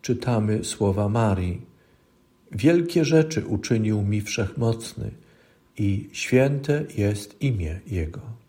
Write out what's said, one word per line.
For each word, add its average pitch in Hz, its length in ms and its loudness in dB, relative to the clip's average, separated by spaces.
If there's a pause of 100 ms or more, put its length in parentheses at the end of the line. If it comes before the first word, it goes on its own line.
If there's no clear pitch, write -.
czytamy 110 600 0
słowa 101 460 0
Marii: 98 520 0 (880)
"Wielkie 165 540 4
rzeczy 156 400 4
uczynił 107 560 0
mi 104 200 0
Wszechmocny 110 920 -4 (680)
i 98 340 0
święte 139 760 2 (120)
jest 104 440 -2
imię 95 460 -2
Jego". 82 320 -4 (300)